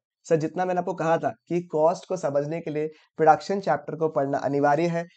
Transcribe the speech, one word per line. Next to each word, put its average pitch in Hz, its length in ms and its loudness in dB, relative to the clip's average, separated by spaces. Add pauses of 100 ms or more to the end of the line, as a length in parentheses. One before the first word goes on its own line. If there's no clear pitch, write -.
(260)
सर, 170 100 4
जितना 156 280 -2
मैंने 180 160 0
आपको 180 140 -4
कहा 165 240 0
था 156 100 -4 (200)
कि 170 120 -2 (120)
कॉस्ट 151 360 0
को 185 80 -2
समझने 147 440 -2
के 156 100 -8
लिए 151 160 -4 (300)
प्रोडक्शन 156 440 4
चैप्टर 156 360 -2
को 160 180 0
पढ़ना 139 240 0
अनिवार्य 143 480 2
है, 170 160 -2 (140)